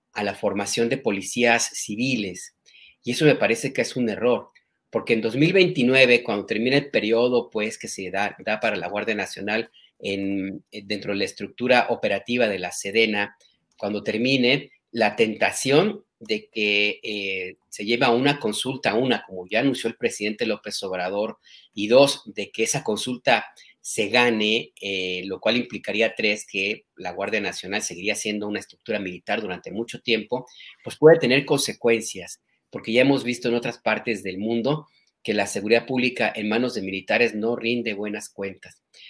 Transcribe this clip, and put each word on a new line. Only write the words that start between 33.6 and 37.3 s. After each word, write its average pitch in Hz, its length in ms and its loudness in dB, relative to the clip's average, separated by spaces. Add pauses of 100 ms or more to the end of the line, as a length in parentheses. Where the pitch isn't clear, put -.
partes 107 440 -2
del 92 140 -8
mundo 117 500 0 (340)
que 110 120 -2
la 101 140 2
seguridad 110 380 2
pública 123 480 0
en 107 140 -6
manos 117 280 0
de 104 60 -4
militares 107 540 0